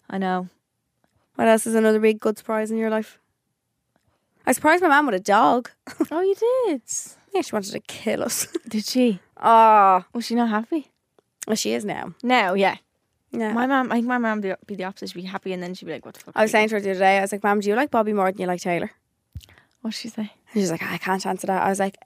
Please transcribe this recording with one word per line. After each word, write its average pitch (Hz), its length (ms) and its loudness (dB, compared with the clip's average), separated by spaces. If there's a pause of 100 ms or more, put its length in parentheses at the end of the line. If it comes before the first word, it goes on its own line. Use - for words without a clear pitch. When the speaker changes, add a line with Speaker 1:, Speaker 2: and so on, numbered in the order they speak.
Speaker 1:
I 196 80 -6
know. 185 320 -4 (880)
Speaker 2:
What 233 120 2
else 220 200 4
is 226 80 0
another 220 240 4
big 214 200 2
good 214 180 -2
surprise 220 340 -4
in 220 60 -4
your 220 120 -2
life? 220 300 -6 (1300)
I 254 60 0
surprised 311 300 2
my 359 80 4
mum 294 160 4
with 226 100 0
a 185 40 0
dog. 233 520 2 (180)
<laughs> - 220 -4
Speaker 1:
Oh, 320 100 -2
you 392 140 0
did? 466 460 0 (520)
Speaker 2:
Yeah, 370 80 -2
she - 120 -8
wanted 202 180 -6
to - 100 -8
kill - 420 -6
us. - 240 -6 (100)
<laughs> - 100 -12
Speaker 1:
Did 214 180 -6
she? 247 340 2 (180)
Speaker 2:
Ah. 214 760 6
Speaker 1:
Was 233 120 -6
she 233 100 -6
not 233 140 2
happy? 233 420 -4 (560)
Speaker 2:
Well, 214 80 -2
she 214 180 -4
is 233 120 -6
now. 170 380 -8
Speaker 1:
Now, 233 320 2
yeah. 196 220 0 (540)
Speaker 2:
Yeah. 226 220 -4
Speaker 1:
My 240 140 -2
mum, 262 240 0
I 226 40 0
think 240 120 0
my 247 100 -2
mum 220 240 -2
would 190 240 -6
be - 100 -12
the 185 100 -8
opposite. 190 240 -12
She'd 185 120 -14
be 185 60 -12
happy 190 260 -8
and 180 80 -8
then 180 140 -10
she'd - 100 -18
be 165 60 -10
like, 135 140 -12
What - 100 -20
the - 60 -20
fuck - 140 -16
Speaker 2:
I 220 60 2
was 220 140 2
Speaker 1:
are - 40 6
you 214 80 2
Speaker 2:
saying - 20 -2
to 220 60 -4
her 202 60 -2
the 196 100 -4
other 185 80 -4
day, 190 200 6
I - 20 0
was 202 100 -4
like, 202 120 -8
"Mum, 208 160 2
do 202 100 -2
you 208 60 2
like 285 160 0
Bobby 214 200 0
more 190 200 0
than 202 100 -6
you 180 60 -4
like 180 140 -2
Taylor?" 175 280 -2 (920)
Speaker 1:
What'd 220 180 -8
she - 100 -14
say? 220 120 -10
Speaker 2:
And 208 100 -8 (240)
she's 190 160 0
like, 165 100 -6
"I 185 160 -6
can't 190 300 -4
answer 190 180 -6
that." 190 160 0
I - 80 2
was 196 100 -2
like, 196 160 -2 (100)